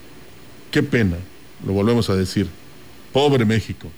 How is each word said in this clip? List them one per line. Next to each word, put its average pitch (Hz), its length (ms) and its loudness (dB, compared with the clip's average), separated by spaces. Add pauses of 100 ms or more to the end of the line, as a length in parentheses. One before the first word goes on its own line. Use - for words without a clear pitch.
(680)
Qué 147 140 0
pena, 107 340 0 (480)
lo 98 80 -4
volvemos 107 380 2
a 95 40 2
decir. 95 300 0 (680)
Pobre 135 320 4
México. 104 520 -2